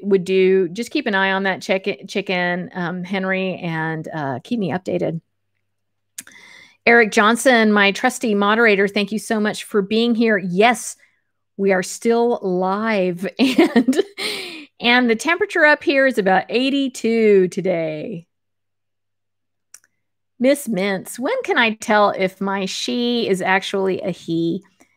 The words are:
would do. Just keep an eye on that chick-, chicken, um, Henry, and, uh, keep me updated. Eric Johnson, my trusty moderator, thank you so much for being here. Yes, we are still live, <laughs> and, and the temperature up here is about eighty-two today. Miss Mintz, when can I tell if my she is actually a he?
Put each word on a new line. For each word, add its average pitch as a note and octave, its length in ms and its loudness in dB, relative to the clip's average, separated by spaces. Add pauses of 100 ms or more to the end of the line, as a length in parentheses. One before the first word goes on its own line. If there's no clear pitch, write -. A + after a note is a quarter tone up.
would G3 220 2
do. F#3+ 460 2
Just A3+ 220 -10
keep C#4+ 160 -4
an G#3 80 0
eye F#3+ 180 2
on F#3+ 100 -2
that F#3 180 -2
chick-, F#3+ 460 -4
chicken, F3+ 640 -2
um, F3 300 -6
Henry, F#3 520 -4
and, D#3+ 580 -6
uh, C#3 300 -4
keep A#3+ 160 -6
me F3+ 120 -2
updated. F3 500 -4 (1600)
Eric A#3 260 4
Johnson, A3+ 600 4
my G3+ 200 4
trusty A#3+ 420 -2
moderator, G#3 540 2
thank G3 240 -4
you G#3+ 80 -4
so A3 200 -4
much G#3 240 -2
for - 180 -2
being A3+ 340 0
here. A3 220 2
Yes, F#3+ 580 0 (640)
we G3 160 2
are F#3 100 0
still A#3 580 0
live, F#3 920 -2
<laughs> - 60 -4
and, C4 580 2 (840)
and A#3+ 300 2
the A3+ 60 2
temperature E4+ 500 0
up D4 180 4
here C4+ 240 2
is B3+ 100 -2
about F#3+ 320 2
eighty-two A3+ 1000 2
today. E3 800 -4 (2000)
Miss C4+ 280 2
Mintz, G3+ 500 -4
when G#4+ 260 -4
can F4+ 140 -2
I A3+ 180 2
tell G#3 340 2
if - 320 -4
my G3 240 -4
she A#3+ 640 -4
is F#3+ 140 -2
actually F#3+ 600 -2
a F#3+ 100 -6
he? E3+ 520 -4 (340)